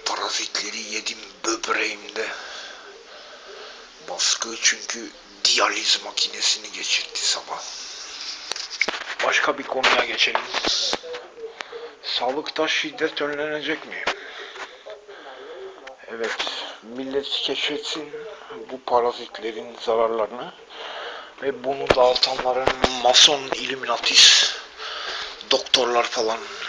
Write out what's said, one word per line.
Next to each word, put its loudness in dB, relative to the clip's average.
Parazitleri -2
yedim -6
böbreğimde. 0
Baskı 0
çünkü 0
diyaliz 4
makinesini -2
geçirdi -2
sabah. -2
Başka 4
bir -8
konuya 4
geçelim. 2
Sağlıkta 0
şiddet 0
önlenecek -2
mi? -8
Evet, -4
millet -4
keşfetsin -2
bu -8
parazitlerin 0
zararlarını 2
ve -2
bunu -2
dağıtanların 6
mason, 8
illuminatis, 6
doktorlar 4
falan, 0